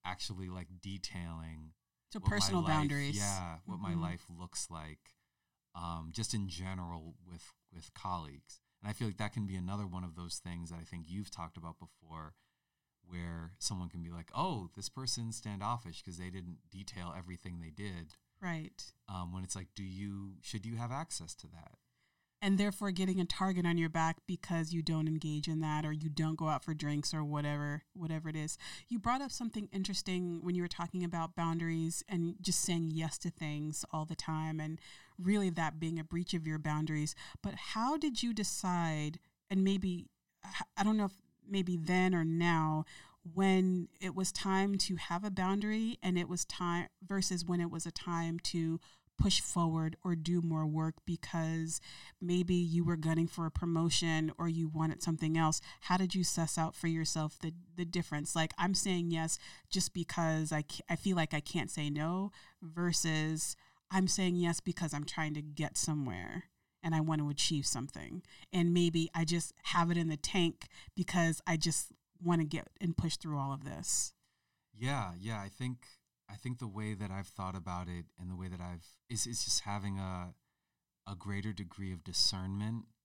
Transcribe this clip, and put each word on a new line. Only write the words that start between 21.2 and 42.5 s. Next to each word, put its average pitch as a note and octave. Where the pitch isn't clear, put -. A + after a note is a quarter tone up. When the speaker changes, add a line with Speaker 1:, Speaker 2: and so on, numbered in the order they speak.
Speaker 1:
to -
that? E2
Speaker 2:
And G3
therefore G3+
getting F#3
a F3+
target F3+
on E3+
your E3
back E3
because E3
you E3+
don't D#3
engage D3+
in D#3
that D#3
or D3+
you D#3
don't D#3
go D#3+
out D3+
for E3
drinks D3
or D#3
whatever, D3
whatever D#3+
it D3+
is. D#3
You A#3+
brought A#3
up C#4
something A3
interesting F3+
when F3
you F3
were F3
talking F3
about E3+
boundaries E3
and E3+
just -
saying E3
yes D#3+
to F3
things D3+
all D#3
the D#3+
time D#3
and D#3
really G3
that D#3
being E3
a D#3+
breach E3+
of E3
your D#3
boundaries. D3+
But G3+
how B3
did D4
you A#3+
decide, E3+
and F#3+
maybe, F#3+
I G3+
don't G#3+
know G#3
if G3
maybe F#3
then F3+
or E3+
now, D#3+